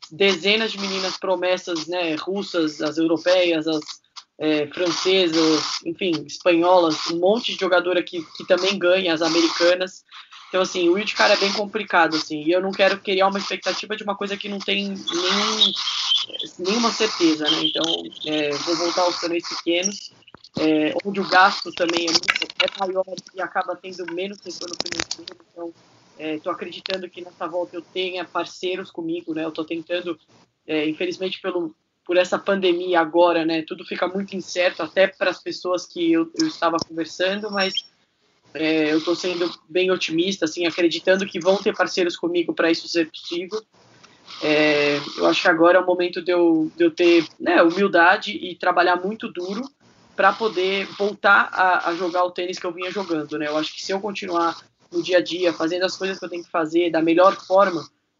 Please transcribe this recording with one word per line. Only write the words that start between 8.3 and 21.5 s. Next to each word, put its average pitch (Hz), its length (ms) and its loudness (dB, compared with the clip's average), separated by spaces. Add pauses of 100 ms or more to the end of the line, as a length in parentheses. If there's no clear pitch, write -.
que 165 80 -12
também 185 320 2
ganha, 175 380 2
as 156 80 -2
americanas. 170 840 2 (440)
Então, 185 140 0
assim, 180 260 0
o 175 60 6
wildcard 208 400 2
é - 20 2
bem 196 160 0
complicado, 202 640 0
assim, 151 260 -6
e 156 80 0
eu 180 100 4
não 190 120 -2
quero 196 260 4
criar 190 300 2
uma 196 100 -2
expectativa 190 580 -6
de 208 60 -10
uma 196 140 -6
coisa 202 200 -6
que 208 120 -8
não 202 100 -6
tem 202 300 -2
nenhum, 196 840 0 (840)
nenhuma 220 340 0
certeza, 160 520 2
né? 160 200 0
Então, 156 200 -2 (420)
é, 151 240 -2
vou 147 260 -2
voltar 175 260 0
aos 175 160 0
torneios 170 300 -4
pequenos, 180 640 -4 (440)
é, 151 380 2 (100)
onde 196 160 -4
o 175 80 -2
gasto 185 440 4